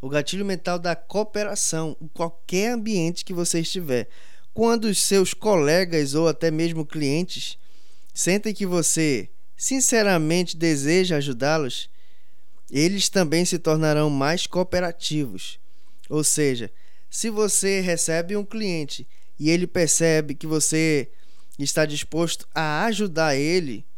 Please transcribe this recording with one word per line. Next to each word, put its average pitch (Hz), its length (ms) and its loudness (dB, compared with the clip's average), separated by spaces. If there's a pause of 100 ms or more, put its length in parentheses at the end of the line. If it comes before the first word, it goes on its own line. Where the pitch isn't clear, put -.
o 135 60 -6
gatilho 151 340 0
mental 180 340 -2
da 170 160 0
cooperação, 202 1040 -2
em 165 100 -6
qualquer 185 640 -2
ambiente 202 520 0
que - 80 -6
você 175 280 0
estiver. 156 460 -2 (460)
Quando 233 320 2
os 208 160 2
seus 190 320 4
colegas 165 840 4
ou 165 140 4
até 165 220 2
mesmo 160 340 0
clientes 151 720 -2 (560)
sentem 208 400 0
que 196 140 -2
você, 156 640 2 (260)
sinceramente, 180 1000 2
deseja 165 580 4
ajudá-los, 139 720 0 (840)
eles 185 380 2
também 170 380 2
se 175 120 0
tornarão 151 520 4
mais 147 360 2
cooperativos. 156 1120 -2 (520)
Ou 156 120 0
seja, 131 480 0 (380)
se - 220 -4
você 196 500 2
recebe 170 560 0
um 208 80 -2
cliente 175 640 -4 (320)
e 147 80 2
ele 175 180 4
percebe 156 680 2
que 147 120 -6
você 156 600 2 (500)
está 147 280 2
disposto 156 680 -2
a 156 300 0
ajudar 170 520 2
ele 143 500 0 (120)